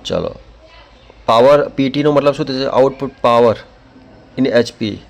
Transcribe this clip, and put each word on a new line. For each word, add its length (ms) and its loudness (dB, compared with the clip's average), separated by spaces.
ચલો, 300 -6
પાવર 420 4
પી 200 -4
ટીનો 240 -2
મતલબ 220 2
શું 120 -6
થશે? 200 -6
આઉટપુટ 440 0
પાવર 360 2
in 100 0
એચ 300 0
પી. 200 -6